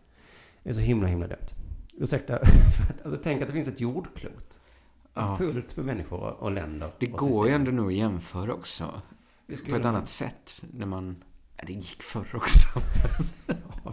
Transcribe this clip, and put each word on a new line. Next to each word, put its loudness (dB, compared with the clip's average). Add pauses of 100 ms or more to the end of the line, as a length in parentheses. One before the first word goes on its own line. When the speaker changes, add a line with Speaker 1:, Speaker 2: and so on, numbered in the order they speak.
(640)
Speaker 1:
Det -10
är -4
så -4
himla, 2
himla -2
dumt. -10 (460)
Ursäkta, -4
<laughs> 10
för 2
att, -14
alltså, -6
tänk -2
att -6
det -8
finns -2
ett -8
jordklot. -8 (540)
Speaker 2:
Ja. -4
Speaker 1:
Fullt -6
med -6
människor -6 (220)
och -4
länder -8
Speaker 2:
Det -4
Speaker 1:
och -10
Speaker 2:
går -2
ju 0
Speaker 1:
system. 2
Speaker 2:
ändå 0 (120)
nog -2
att -2
jämföra -4
också. -8 (600)
Speaker 1:
Det -16
Speaker 2:
På -12
Speaker 1:
skulle -8
Speaker 2:
ett -4
Speaker 1:
man. -2
Speaker 2:
annat -6
sätt. -12 (120)
När -10
man, -10 (340)
ja, -18
det -12
gick -12
förr -8
också. 10
<laughs> -2 (1040)
Speaker 1:
Ja, -12